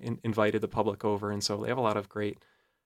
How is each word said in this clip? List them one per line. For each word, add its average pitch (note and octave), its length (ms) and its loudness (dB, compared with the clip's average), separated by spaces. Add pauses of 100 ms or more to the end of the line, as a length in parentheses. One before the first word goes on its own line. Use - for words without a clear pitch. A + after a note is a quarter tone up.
in-, A#2 220 -6
invited G#2+ 380 2
the G#2 60 0
public G#2+ 380 0
over, G#2 260 0
and G2+ 100 -4
so G#2 160 -2
they A2 120 -2
have B2 80 0
a C3 40 0
lot G#2+ 140 2
of G2+ 140 -4
great G#2 340 -4 (420)